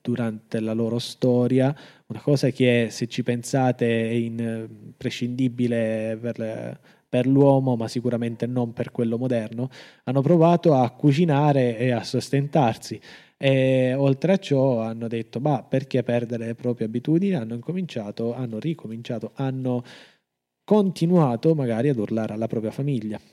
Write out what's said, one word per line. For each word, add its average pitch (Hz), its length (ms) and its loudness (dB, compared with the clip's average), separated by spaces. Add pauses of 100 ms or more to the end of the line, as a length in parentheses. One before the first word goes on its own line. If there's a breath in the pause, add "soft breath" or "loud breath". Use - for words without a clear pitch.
durante 117 600 -4
la 110 140 -4
loro 117 240 -2
storia, 123 760 2 (320 loud breath)
una 107 140 -10
cosa 139 300 2
che, 120 400 2
se 120 180 -6
ci - 140 -6
pensate, 120 880 0
è 113 40 -4
imprescindibile 117 2000 -4
per, 117 580 -8 (300 soft breath)
per 123 180 0
l'uomo, 135 480 4
ma 113 140 -4
sicuramente 117 580 -4
non 120 280 -4
per 123 160 -6
quello 117 260 -2
moderno, 120 540 -4 (340 loud breath)
hanno 131 160 0
provato 165 540 6
a 123 160 4
cucinare 139 880 2
e 127 120 0
a 117 120 0
sostentarsi. 135 1000 0 (360 loud breath)
E 131 580 2
oltre 139 400 2
a - 20 2
ciò 135 440 2
hanno 113 280 -6
detto: 113 320 -6
"Ma 139 220 0
perché 131 400 -2
perdere 120 440 -2
le 117 80 -6
proprie 117 320 -4
abitudini?" 156 480 0
Hanno 113 200 -6
incominciato, 120 800 -6
hanno 120 240 -6
ricominciato, 113 760 -8
hanno 131 480 -4 (840 loud breath)
continuato 165 880 2
magari 123 340 0
ad 135 100 2
urlare 107 340 -2
alla 110 140 -4
propria 110 240 -4
famiglia. 110 500 -4 (120)